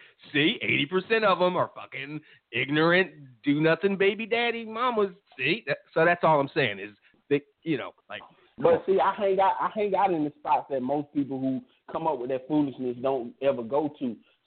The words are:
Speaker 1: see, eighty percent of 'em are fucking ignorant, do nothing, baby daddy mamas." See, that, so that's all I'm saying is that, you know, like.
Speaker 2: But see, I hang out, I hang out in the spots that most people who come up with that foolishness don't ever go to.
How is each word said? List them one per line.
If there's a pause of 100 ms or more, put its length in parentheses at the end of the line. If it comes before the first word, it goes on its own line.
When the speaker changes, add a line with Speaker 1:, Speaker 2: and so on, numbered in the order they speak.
(320)
Speaker 1:
see,
eighty
percent
of
'em
are
fucking (300)
ignorant, (340)
do
nothing,
baby
daddy
mamas." (300)
See,
that, (160)
so
that's
all
I'm
saying
is (400)
that, (220)
you
know, (180)
like. (380)
Speaker 2:
But
see,
I
hang
out,
I
hang
out
in
the
spots
that
most
people
who (320)
come
up
with
that
foolishness
don't
ever
go
to. (320)